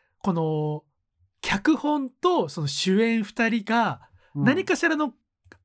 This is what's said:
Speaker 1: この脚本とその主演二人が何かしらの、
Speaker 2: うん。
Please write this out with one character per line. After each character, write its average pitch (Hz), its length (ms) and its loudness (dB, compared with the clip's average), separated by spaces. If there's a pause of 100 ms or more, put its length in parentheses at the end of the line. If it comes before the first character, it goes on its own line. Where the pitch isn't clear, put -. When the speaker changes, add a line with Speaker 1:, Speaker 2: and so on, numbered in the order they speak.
(220)
Speaker 1:
こ 196 100 0
の 156 500 -2 (600)
脚 254 340 0
本 294 340 -2
と 330 380 0
そ 156 140 -8
の 147 40 -2
主 185 320 0
演 226 240 2
二 226 260 -2
人 220 160 -2
が 220 360 0 (340)
何 277 300 2
か 370 100 0
し 339 140 0
ら 320 80 0
の、 302 100 0
Speaker 2:
う - 20 -4
ん。 226 60 -10 (500)